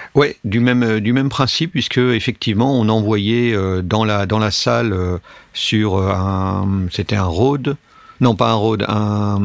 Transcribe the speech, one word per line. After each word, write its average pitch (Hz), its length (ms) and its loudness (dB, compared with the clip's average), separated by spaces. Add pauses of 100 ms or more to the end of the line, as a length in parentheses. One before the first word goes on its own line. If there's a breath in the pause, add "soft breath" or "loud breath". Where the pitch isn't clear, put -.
(160 loud breath)
Ouais, 143 300 2
du 107 160 0
même, 123 220 2
euh, 110 180 0
du 107 120 0
même 135 160 0
principe, 143 420 -2
puisque - 260 -4
effectivement 120 840 0
on 107 80 2
envoyait, 110 680 0
euh, 95 280 -2
dans 107 240 0
la, 104 200 0
dans 107 140 0
la 107 120 2
salle, 117 420 0
euh, 90 240 -2 (360 loud breath)
sur, 107 440 0
euh, 95 160 0
un, 95 760 -2
c'était 101 280 -4
un 95 80 0
Rode, 120 500 0 (460 loud breath)
non 120 140 4
pas 113 160 2
un 113 40 2
Rode, 107 320 0
un, 104 580 0